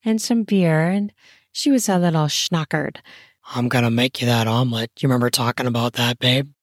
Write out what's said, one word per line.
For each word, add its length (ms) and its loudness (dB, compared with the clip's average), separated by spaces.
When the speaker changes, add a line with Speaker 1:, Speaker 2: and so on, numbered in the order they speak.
Speaker 1:
and 180 0
some 220 0
beer, 460 2
and 240 -2
she 200 -2
was 180 2
a 100 2
little 280 2
schnockered. 720 -4
Speaker 2:
"I'm 160 -2
gonna 220 2
make 300 -2
you 60 0
that 200 2
omelet. 520 -2
You 100 0
remember 200 2
talking 380 -2
about 260 -2
that, 260 -2
babe?" 440 -2